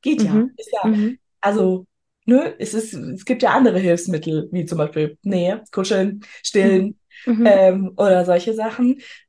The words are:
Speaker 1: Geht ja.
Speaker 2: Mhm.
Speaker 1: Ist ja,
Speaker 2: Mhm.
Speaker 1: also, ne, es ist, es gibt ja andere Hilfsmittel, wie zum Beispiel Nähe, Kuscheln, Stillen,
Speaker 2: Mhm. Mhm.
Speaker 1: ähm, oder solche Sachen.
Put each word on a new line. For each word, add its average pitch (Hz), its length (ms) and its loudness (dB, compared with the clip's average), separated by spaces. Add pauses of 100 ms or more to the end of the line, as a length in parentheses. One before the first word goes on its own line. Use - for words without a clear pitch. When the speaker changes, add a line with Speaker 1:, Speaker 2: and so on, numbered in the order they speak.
Speaker 1:
Geht 294 200 0
ja. 196 120 0
Speaker 2:
Mhm. 233 220 0
Speaker 1:
Ist - 160 -18
ja, 208 180 -2
Speaker 2:
Mhm. 214 280 -2 (220)
Speaker 1:
also, 190 460 -2 (380)
ne, 262 340 2
es 214 160 -10
ist, 220 200 -6
es 160 300 -12
gibt 254 180 -2
ja 240 100 2
andere 233 260 4
Hilfsmittel, 170 760 -2
wie 180 120 -4
zum 165 140 -6
Beispiel 151 440 -4
Nähe, 185 400 -2 (100)
Kuscheln, 196 480 -2 (220)
Stillen, 196 560 0 (280)
Speaker 2:
Mhm. 240 100 2
Mhm. 233 80 2
Speaker 1:
ähm, 190 520 4
oder 185 280 2
solche 180 300 0
Sachen. 247 460 -2 (280)